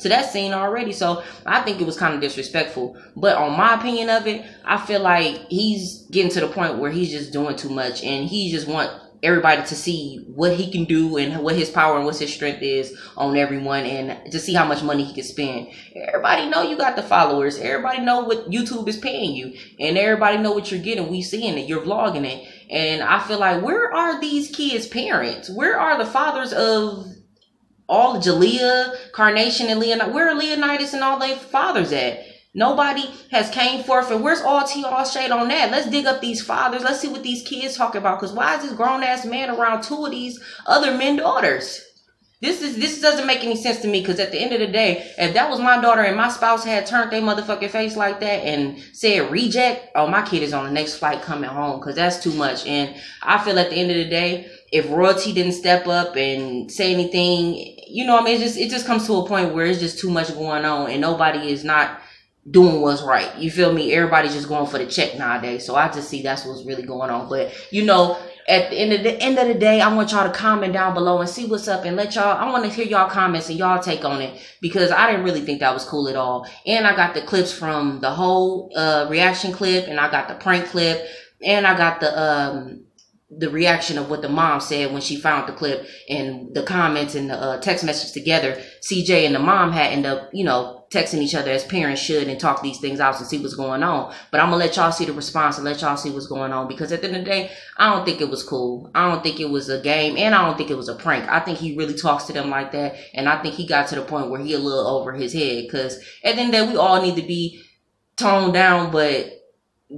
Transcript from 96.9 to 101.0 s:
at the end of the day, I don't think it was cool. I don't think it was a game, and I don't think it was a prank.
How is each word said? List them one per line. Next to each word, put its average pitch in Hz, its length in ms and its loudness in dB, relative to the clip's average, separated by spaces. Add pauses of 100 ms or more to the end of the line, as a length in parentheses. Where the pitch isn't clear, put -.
at 165 100 -4
the 196 60 -4
end 185 100 -4
of 180 80 -6
the 196 60 -2
day, 190 180 -2 (280)
I 214 120 4
don't 190 160 0
think 165 160 -2
it 139 80 -2
was 131 140 -8
cool. 123 500 -6
I 180 160 4
don't 165 140 -2
think 151 160 -2
it 151 100 -4
was 139 180 -2
a 135 120 -2
game, 151 360 0
and 214 200 2
I 185 100 4
don't 160 100 0
think 156 140 -4
it 139 80 -4
was 127 120 -8
a 120 40 -4
prank. 131 340 -2